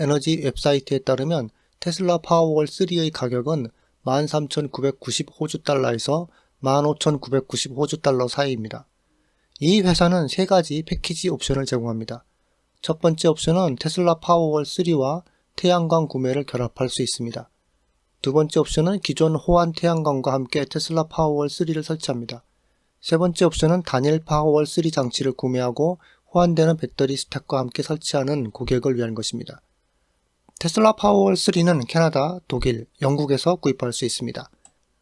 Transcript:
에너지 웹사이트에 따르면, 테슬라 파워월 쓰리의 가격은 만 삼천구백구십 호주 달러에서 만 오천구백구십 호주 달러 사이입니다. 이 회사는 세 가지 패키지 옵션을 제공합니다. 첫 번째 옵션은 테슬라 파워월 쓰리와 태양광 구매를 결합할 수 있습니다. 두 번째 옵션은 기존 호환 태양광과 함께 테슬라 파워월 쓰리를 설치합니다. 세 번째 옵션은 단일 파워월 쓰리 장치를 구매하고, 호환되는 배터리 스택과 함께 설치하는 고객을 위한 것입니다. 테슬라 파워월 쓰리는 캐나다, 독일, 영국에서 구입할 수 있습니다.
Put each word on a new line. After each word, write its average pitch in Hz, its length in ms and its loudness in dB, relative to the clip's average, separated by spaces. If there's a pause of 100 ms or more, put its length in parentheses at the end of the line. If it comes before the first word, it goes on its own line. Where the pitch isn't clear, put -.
에너지 151 420 0
웹사이트에 139 560 0
따르면, 135 500 -2 (300)
테슬라 175 380 -2
파워월 160 500 2
쓰리의 170 440 -2
가격은 123 580 -4 (320)
만 143 260 0
삼천구백구십 143 1000 -4 (100)
호주 156 200 -6
달러에서 135 680 0 (320)
만 135 260 2
오천구백구십 135 880 -2
호주 151 300 -2
달러 127 260 2
사이입니다. 123 580 -4 (760)
이 180 180 4
회사는 175 480 4
세 190 180 0
가지 160 380 2
패키지 170 460 -6
옵션을 135 360 -2
제공합니다. 117 600 -6 (560)
첫 160 180 -4
번째 165 300 2
옵션은 165 480 2
테슬라 170 380 0
파워월 156 500 2
쓰리와 160 580 0 (320)
태양광 165 540 2
구매를 131 340 -2
결합할 123 460 -4
수 - 120 -4
있습니다. 120 480 -6 (720)
두 135 120 -2
번째 156 260 2
옵션은 170 400 0
기존 156 380 0
호환 175 340 2
태양광과 151 640 0
함께 135 320 -2
테슬라 160 380 -2
파워월 151 460 0
쓰리를 160 320 -2
설치합니다. 123 640 -6 (560)
세 - 160 -2
번째 175 300 2
옵션은 165 380 2
단일 147 360 0
파워월 151 480 2
쓰리 160 240 0
장치를 131 400 -2
구매하고, 127 680 -2 (340)
호환되는 165 420 4
배터리 139 400 -2
스택과 - 440 -6
함께 123 220 -4
설치하는 143 680 -2
고객을 127 460 0
위한 113 180 -4
것입니다. - 460 -8 (960)
테슬라 214 340 2
파워월 196 440 2
쓰리는 170 480 2
캐나다, 160 540 0 (100)
독일, 117 380 -2 (140)
영국에서 143 540 2
구입할 131 380 -2
수 - 100 -6
있습니다. 117 460 -6 (520)